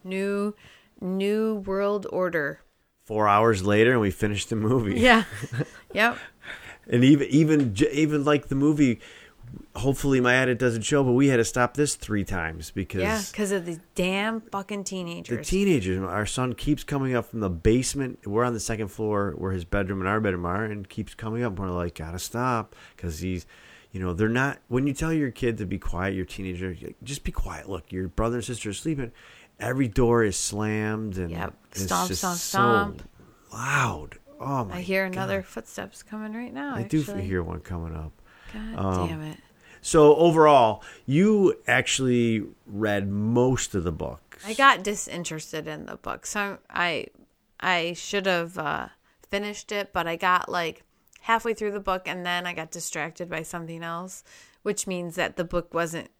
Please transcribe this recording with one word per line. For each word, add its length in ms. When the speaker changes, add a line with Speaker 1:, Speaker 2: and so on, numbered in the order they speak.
Speaker 1:
New, 500
new 540
world 580
order. 480
Speaker 2:
Four 240
hours 360
later, 280
and 80
we 100
finished 400
the 60
movie. 440
Speaker 1:
Yeah. 240
Speaker 2:
<laughs> 60
Speaker 1:
Yep. 260
Speaker 2:
And 160
even, 260
even, 440
j-, 180
even, 320
like, 240
the 60
movie, 460
hopefully 440
my 140
edit 240
doesn't 240
show, 200
but 100
we 160
had 100
to 60
stop 320
this 200
three 280
times 460
because 320
Speaker 1:
Yeah, 180
'cause 200
of 140
the 140
damn 460
fucking 440
teenagers. 540
Speaker 2:
The 60
teenagers. 580
Our 240
son 280
keeps 300
coming 300
up 160
from 100
the 100
basement. 760
We're 180
on 100
the 60
second 280
floor 480
where 160
his 120
bedroom 360
and 80
our 120
bedroom 260
are, 180
and 240
keeps 260
coming 280
up. 160
We're 120
like, 260
"Gotta 220
stop," 560
'cause 240
he's, 260
you 80
know, 120
they're 160
not, 300
when 180
you 60
tell 200
your 200
kid 260
to 80
be 120
quiet, 360
your 120
teenager, 500
"Just 220
be 80
quiet. 360
Look, 240
your 160
brother 280
and 80
sister 260
are 40
sleeping." 360
Every 300
door 360
is 120
slammed, 840
and 120
Speaker 1:
Yep. 240
Speaker 2:
it's 100
Speaker 1:
Stomp, 260
Speaker 2:
just 120
Speaker 1:
stomp, 180
Speaker 2:
so 100
Speaker 1:
stomp. 440
Speaker 2:
loud. 680
Oh, 220
my 120
Speaker 1:
I 40
hear 240
Speaker 2:
God. 80
Speaker 1:
another 300
footsteps 600
coming 300
right 220
now, 200
Speaker 2:
I 100
do 180
f-, 80
Speaker 1:
actually. 160
Speaker 2:
hear 160
one 180
coming 340
up. 160
Speaker 1:
God 200
Speaker 2:
Um, 80
Speaker 1:
damn 120
it. 160
Speaker 2:
so 340
overall, 680
you 600
actually 800
read 440
most 640
of 100
the 80
books. 540
Speaker 1:
I 80
got 280
disinterested 840
in 160
the 120
book. 280
So 320
I, 380
I 320
should 320
have, 320
uh, 320
finished 440
it, 200
but 140
I 100
got, 320
like, 360
halfway 320
through 200
the 80
book, 260
and 180
then 220
I 80
got 160
distracted 580
by 140
something 400
else, 420
which 240
means 300
that 200
the 80
book 300
wasn't 340